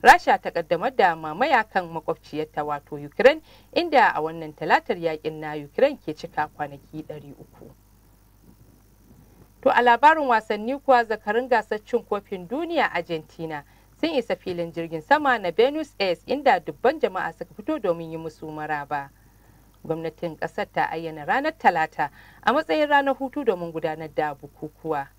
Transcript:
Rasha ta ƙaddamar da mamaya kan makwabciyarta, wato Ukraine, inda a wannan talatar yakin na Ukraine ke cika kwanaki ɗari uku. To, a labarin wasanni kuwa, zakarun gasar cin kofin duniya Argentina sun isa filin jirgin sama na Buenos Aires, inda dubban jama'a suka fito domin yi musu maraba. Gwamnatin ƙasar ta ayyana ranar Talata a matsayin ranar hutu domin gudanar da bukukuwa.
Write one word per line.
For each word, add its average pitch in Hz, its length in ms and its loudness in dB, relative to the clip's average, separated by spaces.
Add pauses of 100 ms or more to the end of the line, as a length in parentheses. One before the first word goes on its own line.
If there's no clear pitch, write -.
Rasha 262 360 8
ta 180 100 -6
ƙaddamar 175 440 -2
da 180 220 4
mamaya 214 520 0
kan 180 220 -2
makwabciyarta, 156 720 -6
wato 147 300 -8 (100)
Ukraine, 262 380 2 (320)
inda 285 400 4
a 151 80 -2
wannan 160 320 -8
talatar 214 420 0
yakin 156 440 -6
na 151 140 -8
Ukraine 214 440 0
ke 151 160 -10
cika 156 320 -6 (100)
kwanaki 147 460 -10
ɗari 143 300 -16
uku. - 420 -20 (1900)
To, 269 80 6
a 233 120 4
labarin 277 460 6
wasanni 220 500 -2
kuwa, 240 260 4
zakarun 220 440 -2
gasar 226 360 0
cin 233 200 -4
kofin 202 420 -6
duniya 302 480 -2
Argentina 160 680 -8 (360)
sun 311 140 -2
isa 226 220 -2
filin 170 360 -6
jirgin 165 300 -8
sama 269 360 2
na 185 120 -4
Buenos 294 500 0
Aires, 180 260 -2
inda 247 340 2
dubban 247 400 -2
jama'a 185 340 -2
suka - 180 -14
fito - 260 -6
domin 165 340 -4
yi 165 40 -8
musu 165 300 -12
maraba. 151 640 -6 (720)
Gwamnatin 160 540 -8
ƙasar - 340 -6
ta 160 180 0
ayyana 156 360 -10
ranar 269 320 -2
Talata 160 520 0 (320)
a 220 100 2
matsayin 311 360 0
ranar 277 280 2
hutu 269 280 -8
domin 175 280 -2
gudanar 160 420 -6
da 151 200 -6
bukukuwa. 151 760 -8 (100)